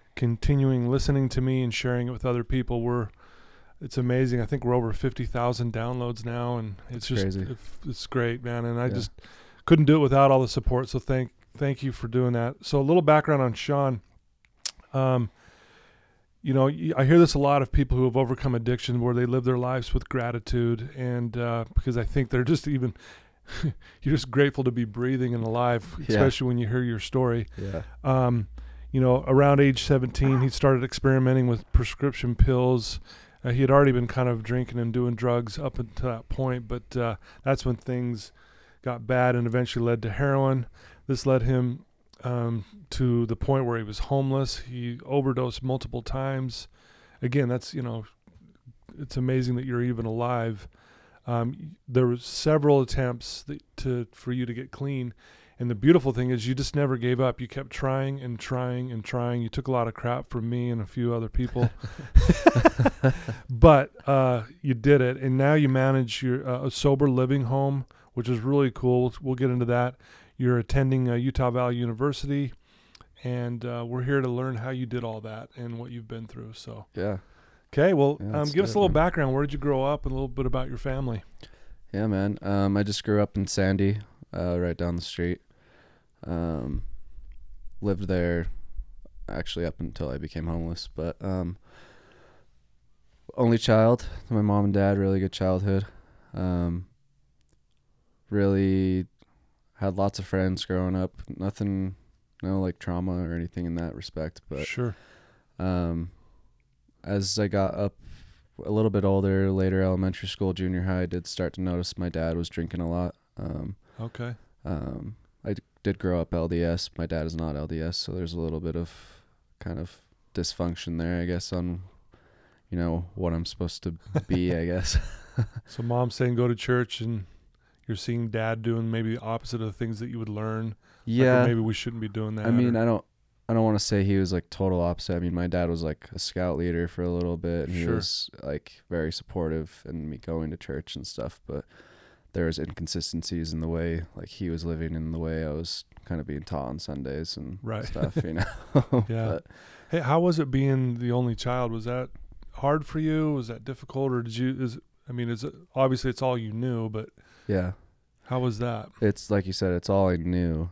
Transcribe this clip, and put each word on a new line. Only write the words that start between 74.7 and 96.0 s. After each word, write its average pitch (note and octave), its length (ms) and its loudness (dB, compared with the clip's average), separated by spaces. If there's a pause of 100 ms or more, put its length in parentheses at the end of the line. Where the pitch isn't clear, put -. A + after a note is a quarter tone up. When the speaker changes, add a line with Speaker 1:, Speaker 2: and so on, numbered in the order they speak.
Speaker 1:
did A#2+ 180 -4
all A2 180 -8
that A2 340 -12
and A#2 240 -10
what B2 120 -12
you've A#2 160 -12
been A#2 200 -12
through. A#2 260 -14
So G#2+ 320 -16 (100)
Speaker 2:
Yeah. F#2+ 220 -2 (560)
Speaker 1:
Okay, E3+ 200 4
well, C#3+ 260 4
Speaker 2:
Yeah, - 80 -8
Speaker 1:
um, G#2 60 -6
Speaker 2:
let's D3 180 0
Speaker 1:
give D3+ 80 0
Speaker 2:
do G3 40 4
Speaker 1:
us A3 80 0
Speaker 2:
it, G#3+ 40 0
Speaker 1:
a G#3 40 4
little G3 100 6
Speaker 2:
man. D3+ 40 2 (120)
Speaker 1:
background. D3 280 0
Where C#3 100 2
did C#3+ 100 -4
you D3 60 -4
grow C#3 240 0
up C#3+ 220 -2
and C3+ 60 -2
a C3 40 -4
little C3+ 140 -2
bit C3 160 -2
about C3 240 0
your B2+ 80 -8
family? C3 460 -4 (720)
Speaker 2:
Yeah, G#2 140 0
man. G2+ 340 0
Um, G2 360 2
I G2+ 60 4
just G2+ 200 -4
grew G#2 180 4
up G2+ 160 0
in G2 100 0
Sandy, G2 520 2 (340)
uh, F2 260 -2
right F2 180 -2
down F2 180 -2
the F2 60 -4
street. F2 400 -4 (840)
Um, D#2 580 -4 (1000)
lived G2 260 0
there F2 400 0 (840)
actually E2+ 360 -6
up D#2+ 140 -6
until D2 300 -6
I C2 80 -6
became D#2 300 -8
homeless, E2 480 -6
but, E2 280 -6
um, F#2 340 -4 (1800)
only A#2 220 4
child. A2+ 500 4 (220)
My A2 120 2
mom G#2 240 2
and G2+ 80 2
dad, G2 240 4
really G2 220 2
good F#2+ 140 -2
childhood. F#2+ 520 0 (480)